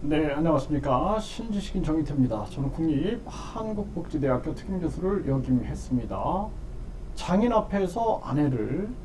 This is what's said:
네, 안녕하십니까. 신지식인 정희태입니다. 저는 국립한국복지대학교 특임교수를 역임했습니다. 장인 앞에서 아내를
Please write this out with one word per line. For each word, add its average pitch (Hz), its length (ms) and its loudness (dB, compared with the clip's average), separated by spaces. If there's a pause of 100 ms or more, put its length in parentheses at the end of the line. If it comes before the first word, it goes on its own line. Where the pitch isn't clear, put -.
네, 147 280 2
안녕하십니까. 147 880 2
신지식인 202 640 -4
정희태입니다. 135 600 2
저는 135 260 -2
국립한국복지대학교 160 1800 -2
특임교수를 180 760 -2
역임했습니다. 127 1200 0 (680)
장인 214 380 2
앞에서 202 720 2
아내를 131 640 2 (160)